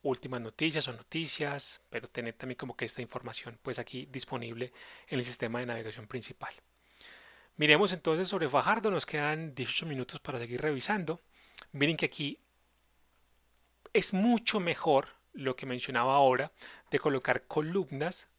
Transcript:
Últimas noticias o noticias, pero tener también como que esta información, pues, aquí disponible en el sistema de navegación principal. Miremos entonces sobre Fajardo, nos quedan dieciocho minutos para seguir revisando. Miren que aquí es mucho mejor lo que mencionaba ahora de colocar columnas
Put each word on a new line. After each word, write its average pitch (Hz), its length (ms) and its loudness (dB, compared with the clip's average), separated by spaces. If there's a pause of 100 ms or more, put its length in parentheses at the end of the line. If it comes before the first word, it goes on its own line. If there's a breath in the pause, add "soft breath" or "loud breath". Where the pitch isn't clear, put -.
Últimas 127 380 -2
noticias 147 460 -2
o 123 60 -8
noticias, 143 960 -6
pero 120 180 -8
tener 117 260 -6
también 127 240 -8
como 127 180 -8
que 120 100 -4
esta - 160 -6
información, 117 600 -10
pues, 131 180 -6
aquí 127 320 -10
disponible 120 640 -6 (340 loud breath)
en 135 120 -2
el 123 60 -2
sistema 120 340 -4
de 123 80 -4
navegación 113 400 -8
principal. - 460 -10 (1000 loud breath)
Miremos 156 380 8
entonces 165 340 2
sobre 165 220 0
Fajardo, 196 420 4
nos 165 140 0
quedan 151 500 -4
dieciocho 131 300 -4
minutos 139 340 -6
para 127 200 -6
seguir 120 220 -4
revisando. 156 600 0 (500 loud breath)
Miren 147 260 2
que - 80 0
aquí 147 340 -4 (1500)
es 196 200 4
mucho 220 460 4
mejor 160 480 4 (260)
lo 131 220 -2
que - 100 -12
mencionaba 127 480 0
ahora 135 380 6 (400 loud breath)
de 139 80 2
colocar 131 480 2
columnas 160 800 -2 (120)